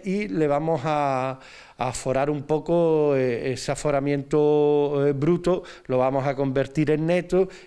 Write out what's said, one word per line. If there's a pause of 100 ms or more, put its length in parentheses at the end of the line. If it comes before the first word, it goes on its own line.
y
le
vamos
a, (380)
a
aforar
un
poco,
eh,
ese
aforamiento,
eh,
bruto, (220)
lo
vamos
a
convertir
en
neto (180)